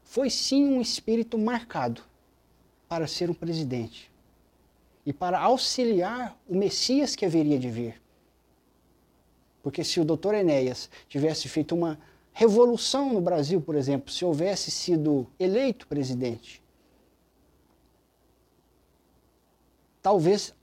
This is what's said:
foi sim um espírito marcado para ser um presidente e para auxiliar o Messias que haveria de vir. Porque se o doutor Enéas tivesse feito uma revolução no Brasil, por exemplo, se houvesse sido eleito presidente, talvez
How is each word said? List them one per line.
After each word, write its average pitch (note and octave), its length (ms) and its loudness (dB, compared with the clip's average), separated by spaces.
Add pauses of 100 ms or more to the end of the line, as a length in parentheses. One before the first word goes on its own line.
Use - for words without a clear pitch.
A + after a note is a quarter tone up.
foi C4 260 -2
sim C#4 360 2
um C4 160 2
espírito A3+ 560 -2
marcado G#3+ 640 -2 (880)
para E3 180 -4
ser F3 220 -4
um E3+ 40 -2
presidente D3 800 -6 (960)
e C#3+ 80 -4
para F3+ 260 -2
auxiliar A#3 1000 0 (100)
o F3 80 -4
Messias A#3+ 600 0
que - 100 -4
haveria D#3 320 2
de B2+ 120 -4
vir. A#2 320 -8 (1600)
Porque C#3+ 240 -6
se - 160 0
o D#3 40 4
doutor E3 300 0
Enéas C#3 540 0 (180)
tivesse D3 400 -2
feito D3+ 260 -2
uma E3+ 240 -2 (360)
revolução A#3+ 800 4
no G3 80 0
Brasil, E3+ 400 0
por D3+ 140 -4
exemplo, C#3 360 -2
se - 140 -4
houvesse F3 460 -2
sido D3+ 560 0 (120)
eleito G#3 480 0
presidente, B2+ 720 -4 (3500)
talvez F#3+ 600 2